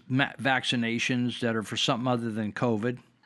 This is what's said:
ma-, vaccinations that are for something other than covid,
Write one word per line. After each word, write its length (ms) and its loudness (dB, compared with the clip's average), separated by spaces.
ma-, 320 2
vaccinations 1000 0
that 160 0
are 80 -2
for 120 -6
something 320 0
other 220 0
than 240 -4
covid, 460 0